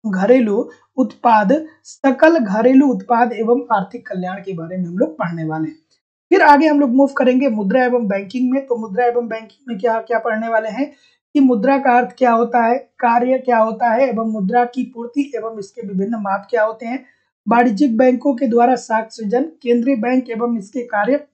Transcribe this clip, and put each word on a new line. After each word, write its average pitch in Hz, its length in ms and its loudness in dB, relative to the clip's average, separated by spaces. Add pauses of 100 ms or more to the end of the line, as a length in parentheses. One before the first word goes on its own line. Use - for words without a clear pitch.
(100)
घरेलू 214 580 2 (280)
उत्पाद, 240 680 2 (180)
सकल 311 560 2
घरेलू 247 480 4
उत्पाद 233 460 0
एवं 226 420 0
आर्थिक 196 320 -6
कल्याण 185 280 -8
के 196 180 -12
बारे 170 240 -10
में 185 80 -4
हम 170 120 -10
लोग 294 200 -2
पढ़ने 170 280 -6
वाले 156 220 -4
हैं। - 120 -16 (500)
फिर 359 120 4
आगे 302 260 6
हम 302 120 2
लोग 285 100 2
मूव 269 180 4
करेंगे 262 400 0
मुद्रा 220 360 0
एवं 240 240 0
banking 202 440 -4
में। 269 160 -2
तो 240 80 -2
मुद्रा 220 300 -4
एवं 240 220 -2
banking 220 400 -12
में 226 120 -8
क्या, 226 200 -2
क्या 226 200 -4
पढ़ने 226 280 -4
वाले 220 220 -2
हैं 269 220 -6 (420)
कि 294 60 2
मुद्रा 254 380 2
का 254 200 2
अर्थ 247 200 0
क्या 247 140 2
होता 233 340 0
है, 240 120 0
कार्य 247 600 0
क्या 247 200 0
होता 220 320 0
है 247 200 2
एवं 226 220 -4
मुद्रा 220 340 0
की 247 300 -8
पूर्ति 240 400 -6
एवं 220 240 -10
इसके 208 280 -14
विभिन्न 202 280 -4
माप 196 340 -6
क्या 220 140 0
होते 220 220 -4
हैं, 254 200 -8 (440)
वाणिज्यिक 233 480 2
बैंकों 254 380 2
के 269 120 -2
द्वारा 240 280 2
साख 226 360 -4
सृजन, 226 320 -4
केंद्रीय 247 520 -2
बैंक 247 340 -2
एवं 233 280 -4
इसके 220 240 -8
कार्य। 233 360 -2 (160)